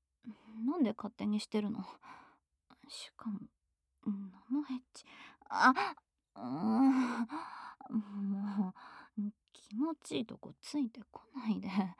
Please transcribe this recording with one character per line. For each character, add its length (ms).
な 120
ん 60
で 120
勝 180
手 120
に 140
し 80
て 140
る 100
の？ 140
し 280
か 140
も、 100
生 60
エ 40
ッ 40
チ。 120
あ、 240
う 40
ー 40
ん。 840
も 440
う、 20
気 220
持 180
ち 140
い 40
い 40
と 120
こ 240
つ 180
い 100
て 120
こ 100
な 140
い 100
で。 100